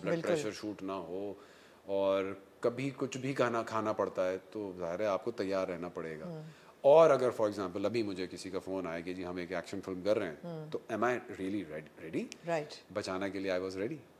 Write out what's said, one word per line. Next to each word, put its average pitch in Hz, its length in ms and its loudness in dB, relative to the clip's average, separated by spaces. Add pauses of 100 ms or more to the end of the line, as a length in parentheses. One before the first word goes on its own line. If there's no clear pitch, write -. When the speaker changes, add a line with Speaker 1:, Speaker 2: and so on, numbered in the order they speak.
Speaker 1:
ब्लड 170 120 0
Speaker 2:
बिल्कुल। 165 200 0
Speaker 1:
प्रेशर 139 200 0
शूट 98 300 -6
ना 95 120 -4
हो 92 420 -6 (520)
और 98 540 2 (220)
कभी 127 260 0
कुछ 131 260 -4
भी 135 180 -2
खाना, 117 280 2
खाना 110 300 0
पड़ता 95 340 2
है 95 120 0
तो 98 400 -8
जाहिर 90 240 -4
है 107 60 2
आपको 98 220 0
तैयार 95 360 0
रहना 87 220 -4
पड़ेगा। 80 380 -6
Speaker 2:
हम्म। 160 160 -8 (420)
Speaker 1:
और 156 260 12
अगर 123 200 6
for 107 240 2
example 98 300 -2
अभी 110 180 2
मुझे 95 240 -2
किसी 90 240 -10
का 92 80 -4
फ़ोन 92 280 -4
आए 85 160 -4
कि 90 120 -6
जी 92 80 -6
हम 90 180 -6
एक 87 120 -6
एक्शन 90 280 -4
फिल्म 90 220 -6
कर 104 140 4
रहे 98 120 0
हैं, - 160 -8
Speaker 2:
हम्म। 156 260 -10
Speaker 1:
तो - 200 -6
am 107 80 -2
I 120 200 2
really 98 460 -4 (100)
red-, 80 360 -12
ready? 175 380 -6
Speaker 2:
राइट। 151 200 -2 (240)
Speaker 1:
बचाना 98 360 -2
के 98 100 -6
लिए 95 200 0
I 92 40 0
was 95 140 -4
ready। 120 200 -4 (240)